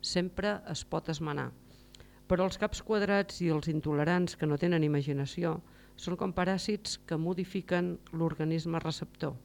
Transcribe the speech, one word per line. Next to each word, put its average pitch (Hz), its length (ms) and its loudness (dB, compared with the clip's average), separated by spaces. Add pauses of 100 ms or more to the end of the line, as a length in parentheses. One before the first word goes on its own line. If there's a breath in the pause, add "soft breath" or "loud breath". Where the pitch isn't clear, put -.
sempre 185 680 -2
es 139 120 -6
pot 160 300 -4
esmenar. 147 380 -2 (760 loud breath)
Però 180 160 4
els 185 140 0
caps - 240 -2
quadrats 202 600 2
i 170 120 4
els 151 160 0
intolerants 156 680 2
que 156 140 0
no 147 80 2
tenen 170 260 4
imaginació 147 760 0 (380 loud breath)
són - 220 -4
com 190 160 0
paràsits 190 640 0 (100)
que 165 80 0
modifiquen 175 800 0 (180)
l'organisme 165 720 0
receptor. 156 500 -4 (120)